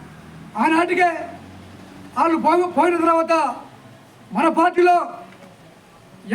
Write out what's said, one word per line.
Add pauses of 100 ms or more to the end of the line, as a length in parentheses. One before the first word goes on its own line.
(640)
ఆనాటికే (1080)
వాళ్ళు
పో-,
పోయిన (100)
తర్వాత (1040)
మన (120)
పార్టీలో (1400)